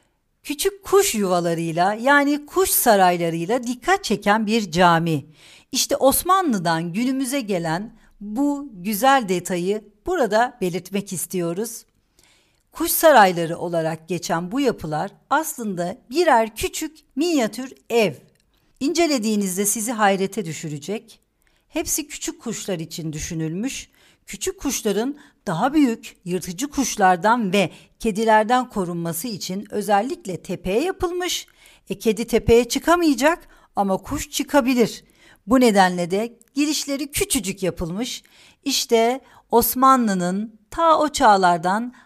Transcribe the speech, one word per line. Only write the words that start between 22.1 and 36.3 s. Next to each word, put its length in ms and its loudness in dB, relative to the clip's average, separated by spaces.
kuşlar 380 -6
için 340 -10
düşünülmüş. 760 -6
Küçük 340 -10
kuşların 580 -4
daha 260 0
büyük 520 0
yırtıcı 420 -6
kuşlardan 840 2
ve 160 2
kedilerden 720 2
korunması 580 -6
için 440 -8
özellikle 720 -2
tepeye 420 -2
yapılmış. 640 -4
E, 100 -8
kedi 280 -2
tepeye 360 4
çıkamayacak 840 2
ama 220 0
kuş 320 -10
çıkabilir. 720 0
Bu 120 4
nedenle 520 4
de 280 -4